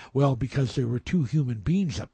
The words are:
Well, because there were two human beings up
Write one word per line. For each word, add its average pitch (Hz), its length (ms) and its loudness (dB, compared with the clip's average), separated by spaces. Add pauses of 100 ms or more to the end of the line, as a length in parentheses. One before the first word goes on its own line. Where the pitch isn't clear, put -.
(120)
Well, 139 220 4
because 131 400 -2
there 120 140 0
were 120 100 -2
two 175 240 0
human 123 360 0
beings 151 420 0
up - 140 -12